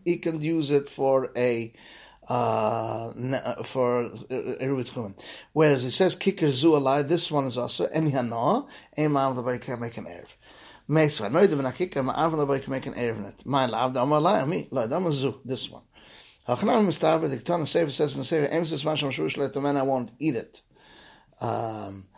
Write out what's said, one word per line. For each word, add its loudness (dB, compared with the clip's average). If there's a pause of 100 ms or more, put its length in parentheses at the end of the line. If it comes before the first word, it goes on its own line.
he 0
can -4
use 0
it 2
for 0
a, 0 (560)
uh, 0
ne-, -4
uh, -6
for, 0
uh, -6 (200)
Eruv -4
Tchumen. -10 (380)
Whereas 4
he -2
says, 2
Kikar 2
zu 6
alai, 4
this 0
one 2
is -4
also, -2
en 0
hana, 0 (320)
ein 2
ma'av 0
l'bay -4
can -8
make -8
an -10
erev. -16 (600)
Meisva, 2
no, 6
even 4
a -2
kikar, -2
ma'av 0
l'bay 0
can -8
make -4
an -8
erev -4
in -8
it. -16
My 2
la'av, 0
the 0
amar 4
alai, 2
me, -4
lo, -2
the -2
amar 0
zu, -2
this -8
one. -18 (640)
Hachanam 2
mistaber, 2
the -4
Ketana -2
Sefer 2
says 0
in -6
the -4
Sefer, 2
em 0
sis -4
masham -2
shush -4
le -2
tomen, -2
I 0
won't 0
eat -2
it. -10 (800)
Um, -6 (100)